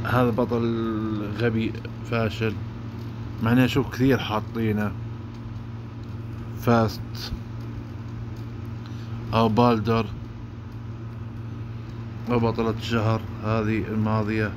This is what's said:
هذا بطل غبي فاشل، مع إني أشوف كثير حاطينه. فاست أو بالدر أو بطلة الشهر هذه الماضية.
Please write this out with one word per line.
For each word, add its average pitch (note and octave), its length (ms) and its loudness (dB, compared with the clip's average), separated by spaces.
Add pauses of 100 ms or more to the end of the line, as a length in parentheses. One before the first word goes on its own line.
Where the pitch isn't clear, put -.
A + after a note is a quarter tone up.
هذا A#2+ 260 4
بطل A2+ 960 0 (120)
غبي A2+ 340 2 (380)
فاشل، A2+ 420 0 (880)
مع A2+ 80 6
إني B2+ 140 8
أشوف B2 260 2
كثير B2+ 260 4
حاطينه. G#2+ 760 0 (1700)
فاست - 720 2 (2000)
أو A2+ 160 8
بالدر A2+ 560 6 (2250)
أو A#2 80 6
بطلة A2+ 400 2
الشهر A2 420 2 (220)
هذه A2 440 2
الماضية. G#2+ 680 2